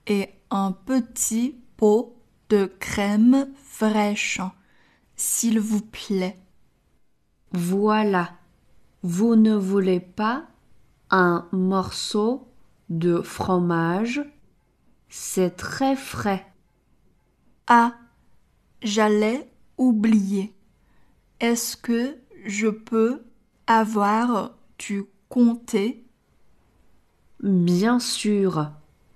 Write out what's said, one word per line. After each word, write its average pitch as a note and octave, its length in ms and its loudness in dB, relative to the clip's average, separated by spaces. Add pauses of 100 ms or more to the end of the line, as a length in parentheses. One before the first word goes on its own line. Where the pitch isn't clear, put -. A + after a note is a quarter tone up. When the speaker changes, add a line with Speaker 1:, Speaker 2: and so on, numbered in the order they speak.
Speaker 1:
et G3+ 240 -2 (220)
un G3 220 -2
petit B3+ 840 -4 (200)
pot A3 400 2 (340)
de G3 300 2
crème A3 680 2 (160)
fraîche, G#3 760 -2 (760)
s'il - 440 -2
vous G#3+ 220 -2
plaît. - 560 -6 (1120)
Speaker 2:
Voilà. G3 840 0 (680)
Vous G3 360 2
ne A3 180 6
voulez F#3+ 460 0
pas A3+ 420 -6 (680)
un F3 440 2
morceau G3 960 -2 (400)
de E3+ 320 0
fromage ? F3+ 1000 -2 (840)
C'est - 480 -4
très C4+ 400 -2
frais. G#3 500 -6 (1200)
Speaker 1:
Ah, A#3+ 280 4 (840)
j'allais G#3+ 680 0 (280)
oublier. G#3+ 760 2 (840)
Est-ce A#3 380 -2
que A#3+ 400 -4 (280)
je G#3 220 -2
peux A3+ 560 -2 (440)
avoir A3 840 0 (260)
du G3 280 -8 (240)
comté ? A#3 760 0 (1400)
Speaker 2:
Bien F#3+ 580 2
sûr, F#3+ 720 -2 (460)